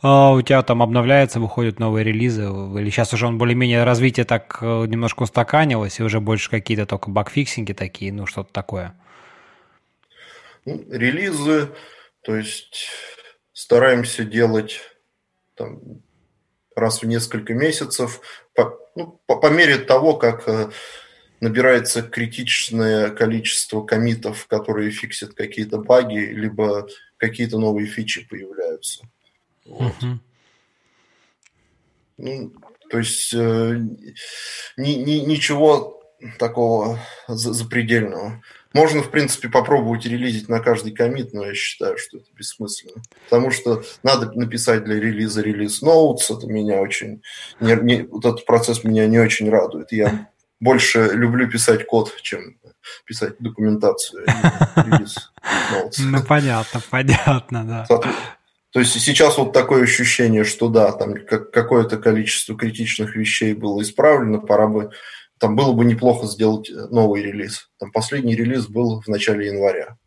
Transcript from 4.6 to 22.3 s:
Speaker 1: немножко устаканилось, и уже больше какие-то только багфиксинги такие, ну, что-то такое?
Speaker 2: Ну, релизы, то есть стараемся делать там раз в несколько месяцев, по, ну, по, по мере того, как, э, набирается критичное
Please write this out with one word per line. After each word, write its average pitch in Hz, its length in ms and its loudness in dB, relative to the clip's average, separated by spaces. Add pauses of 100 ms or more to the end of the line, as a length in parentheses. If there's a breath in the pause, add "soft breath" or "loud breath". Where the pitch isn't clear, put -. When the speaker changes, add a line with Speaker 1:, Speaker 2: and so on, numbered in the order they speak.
Speaker 1:
немножко 113 340 -2
устаканилось, 120 800 0
и 113 40 -2
уже 110 160 0
больше 107 300 -2
какие-то 107 380 -2
только 101 240 -6
багфиксинги 104 600 -4
такие, 98 380 -8
ну, 101 140 -10
что-то - 260 -10
такое? 90 440 -10 (1700 loud breath)
Speaker 2:
Ну, 151 240 -10
релизы, 147 800 -2 (540 loud breath)
то 110 120 -4
есть - 540 -10 (640 loud breath)
стараемся 120 720 2
делать 110 580 0 (760)
там - 240 -12 (960)
раз 113 280 -2
в - 20 -8
несколько 113 480 -4
месяцев, 131 680 -2 (340 loud breath)
по, - 200 2 (200)
ну, 170 320 -12
по, - 80 4
по 151 160 4
мере 156 260 4
того, 139 380 4
как, 117 320 0
э, 110 240 -4 (680 loud breath)
набирается 120 640 2
критичное 113 1080 -2